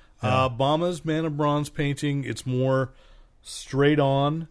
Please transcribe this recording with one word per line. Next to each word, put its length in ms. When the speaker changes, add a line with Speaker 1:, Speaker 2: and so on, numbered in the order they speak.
Speaker 1:
Yeah. 220
Speaker 2:
Uh, 40
Bama's 540
Man 220
of 120
Bronze 320
painting, 540
it's 220
more 480
straight 580
on. 520